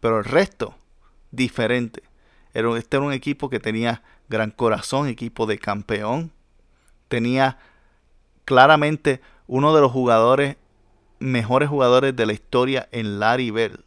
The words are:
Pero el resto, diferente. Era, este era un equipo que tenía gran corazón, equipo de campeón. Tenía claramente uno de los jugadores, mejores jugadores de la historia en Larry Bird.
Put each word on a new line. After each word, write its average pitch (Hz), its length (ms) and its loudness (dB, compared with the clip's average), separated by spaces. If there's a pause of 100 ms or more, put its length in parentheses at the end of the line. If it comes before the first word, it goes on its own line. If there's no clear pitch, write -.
Pero 113 180 0
el 101 60 -6
resto, 131 500 -2 (560)
diferente. 120 720 -4 (500)
Era, 113 240 -2
este 117 200 -4
era 139 80 -2
un 143 80 -4
equipo 139 360 -6
que 123 120 -6
tenía 117 420 -4 (240)
gran 107 240 -4
corazón, 127 560 -2
equipo 117 380 -6
de 107 120 -4
campeón. 107 760 -6 (760)
Tenía 127 520 -2 (840)
claramente 147 760 4 (260)
uno 143 260 0
de 156 60 6
los 135 140 4
jugadores, 127 640 2 (600)
mejores 127 500 0
jugadores 131 440 2
de 123 120 0
la 107 80 -2
historia 127 580 -2
en 107 280 -6
Larry 117 320 0
Bird. 110 360 -4